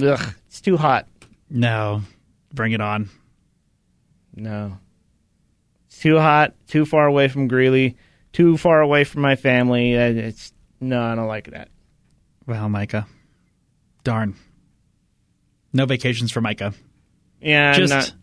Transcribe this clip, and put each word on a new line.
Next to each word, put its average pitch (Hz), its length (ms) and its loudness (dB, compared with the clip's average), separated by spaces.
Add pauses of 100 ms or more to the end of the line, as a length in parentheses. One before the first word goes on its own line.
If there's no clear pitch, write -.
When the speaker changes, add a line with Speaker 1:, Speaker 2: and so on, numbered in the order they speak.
Speaker 1:
Ugh, 135 340 0 (120)
it's - 140 -20
too 185 160 2
hot. 147 320 0 (400)
Speaker 2:
No, 110 540 -2 (520)
bring 113 160 -2
it 110 100 -2
on. 104 300 -4 (1300)
Speaker 1:
No. 104 420 -10 (1080)
It's - 100 -20
too 156 200 2
hot, 151 360 2 (140)
too 151 180 0
far 151 200 2
away 143 200 2
from 135 220 -4
Greeley, 131 480 2 (360)
too 170 260 4
far 160 220 4
away 147 220 2
from 143 200 -4
my 139 120 2
family. 123 640 0
Uh, 117 320 0
it's, - 240 -18 (280)
no, 127 220 -4
I 117 140 -4
don't 113 100 -6
like 107 240 -10
that. - 180 -18 (800)
Speaker 2:
Well, 107 220 -6
Micah. 104 400 -6 (960)
Darn. 110 320 -4 (1400)
No 135 120 0
vacations 123 460 -4
for 120 100 -6
Micah. 107 340 -6 (680)
Speaker 1:
Yeah, 147 320 2
Speaker 2:
Just 143 200 2
Speaker 1:
I'm 139 60 2
not, 135 140 -4 (100)